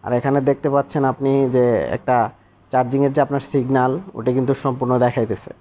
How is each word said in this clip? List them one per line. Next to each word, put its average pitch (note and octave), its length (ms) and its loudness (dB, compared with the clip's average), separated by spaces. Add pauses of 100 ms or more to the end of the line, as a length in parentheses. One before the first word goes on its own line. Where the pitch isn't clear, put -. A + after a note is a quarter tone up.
আর A#2 100 -4
এখানে C3+ 280 0
দেখতে C#3 300 0
পাচ্ছেন C#3 340 0
আপনি C3+ 460 0
যে B2 140 4 (120)
একটা G#2 540 0 (420)
চার্জিংয়ের C3+ 400 0
যে C#3+ 80 0
আপনার C#3 200 0
সিগন্যাল, C3 600 0 (140)
ওটা A#2 180 -2
কিন্তু C3 220 0
সম্পূর্ণ B2+ 440 -2
দেখাইতেছে। A#2 520 0 (100)